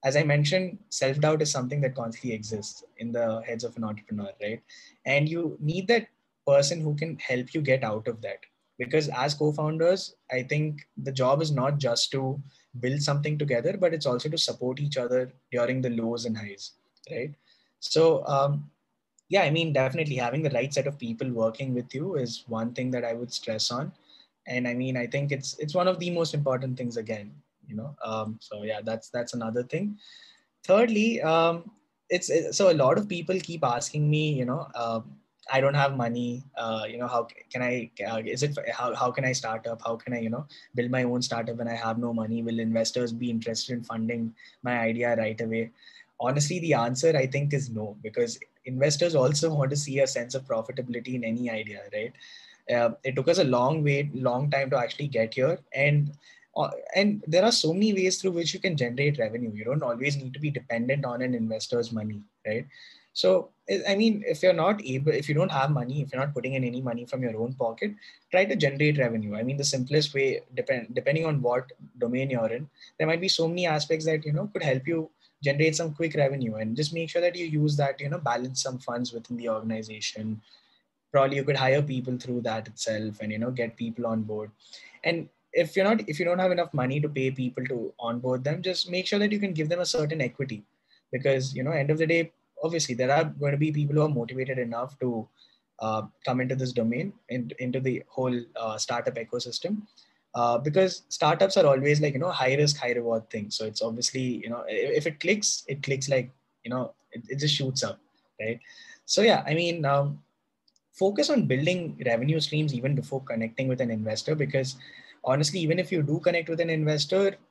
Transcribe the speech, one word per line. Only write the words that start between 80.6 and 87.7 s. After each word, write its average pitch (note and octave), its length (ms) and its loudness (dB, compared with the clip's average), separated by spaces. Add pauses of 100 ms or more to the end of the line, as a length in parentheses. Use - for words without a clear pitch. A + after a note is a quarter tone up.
Probably C3+ 240 4
you C3+ 80 -2
could C#3 120 2
hire C3+ 260 4
people B2+ 340 -2
through B2 260 -4
that A2+ 240 -4
itself A2 540 -4
and, G#2+ 100 -6
you G#2+ 80 -4
know, A#2+ 120 -2
get A#2 260 -4
people A#2 300 -4
on A2+ 160 0
board. G#2+ 280 -6 (540)
And E3 240 -2 (240)
if E3 240 2
you're F#3+ 80 4
not, A3 240 2
if D3+ 100 -4
you F3+ 60 0
don't F3 140 2
have F#3 140 4
enough E3+ 200 0
money C3+ 280 0
to D3 80 0
pay C3+ 220 0
people B2+ 360 -4
to A#2+ 340 -4